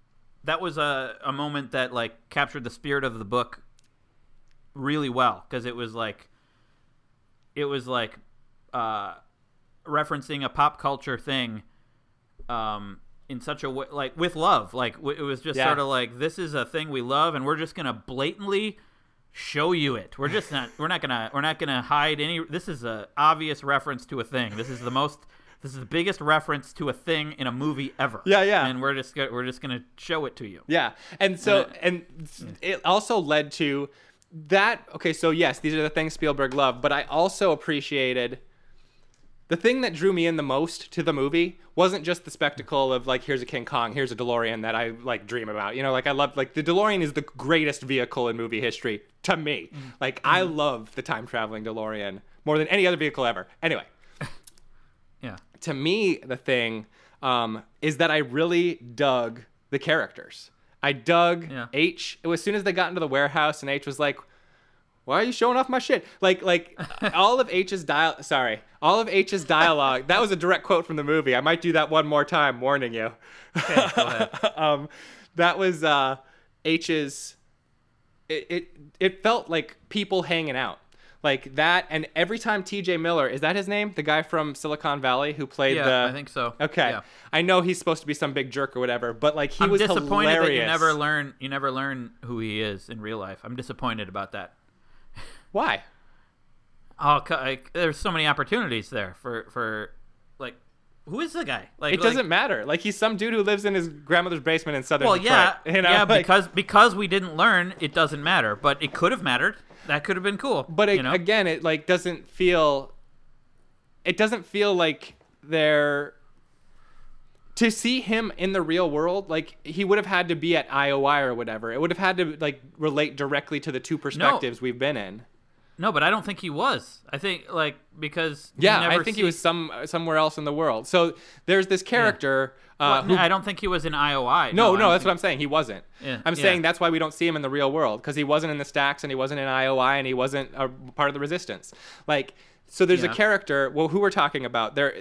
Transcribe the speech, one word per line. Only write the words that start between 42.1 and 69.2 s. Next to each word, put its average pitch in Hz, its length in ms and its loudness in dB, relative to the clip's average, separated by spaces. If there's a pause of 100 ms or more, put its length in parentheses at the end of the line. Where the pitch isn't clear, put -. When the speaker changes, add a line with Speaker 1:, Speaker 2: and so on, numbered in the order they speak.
Speaker 2:
the 156 60 -16
spectacle 135 640 -2
of, 123 160 -2
like, 131 160 -2
"Here's 135 180 -2
a 123 40 -8
King 123 180 -8
Kong, 120 300 -2
here's 131 180 -2
a - 20 -8
DeLorean 117 480 -2
that 113 140 -2
I, 117 140 -2 (120)
like, 113 240 -6
dream 113 220 -6
about." 107 260 -4
You 131 80 -6
know, 135 80 0
like, 127 160 0
I 143 60 2
love, 139 240 0
like, 135 180 -2
the 156 80 -2
DeLorean 190 400 2
is 143 120 -2
the 151 80 -2
greatest 143 600 0
vehicle 127 460 -2
in 117 80 -2
movie 113 240 -4
history 110 420 -4 (220)
to 185 120 4
me. 147 380 -6
Speaker 1:
Mm-hmm. 135 140 -16 (120)
Speaker 2:
Like, 135 220 -4
I 165 200 4
Speaker 1:
Mm-hmm. 170 140 -2
Speaker 2:
love 131 380 -2
the 131 80 -6
time 117 240 -6
traveling 110 380 -6
DeLorean 107 560 -6 (240)
more 151 140 2
than 156 100 0
any 185 180 4
other 180 100 2
vehicle 147 300 -2
ever. 95 220 -4 (120)
Anyway. 156 220 -2 (380)
Speaker 1:
<laughs> - 80 -10 (920)
Yeah. 107 160 -12 (260)
Speaker 2:
To 156 120 -6
me, 175 440 0
the 127 180 -8
thing, 117 500 -2 (340)
um, 117 440 -2 (180)
is 151 140 -2
that 160 160 2
I 156 60 2
really 165 580 0
dug 120 640 -2 (280)
the 139 100 -2
characters. - 680 -4 (320)
I 143 100 2
dug 170 580 2
Speaker 1:
Yeah. 127 220 -10
Speaker 2:
H. - 500 0
It 165 60 -4
was, 170 120 0
as - 40 -12
soon 208 100 0
as 202 80 -2
they 190 100 0
got 175 180 2
into 180 100 -4
the 156 80 -2
warehouse 143 540 2
and 139 60 -6
H 139 160 -4
was 139 140 -8
like, 143 200 0 (880)
"Why 147 160 2
are 220 40 2
you 247 80 -2
showing 240 260 2
off 262 100 2
my 254 120 0
shit?" 240 260 0 (160)
Like, 185 200 4
like, 175 360 0 (180)
Speaker 1:
<laughs> 208 180 -2
Speaker 2:
all 208 260 6
of 220 100 0
H's 185 340 -2
dial-, 151 380 2
sorry, 123 380 0 (200)
all 180 180 6
of 226 120 0
H's 190 340 2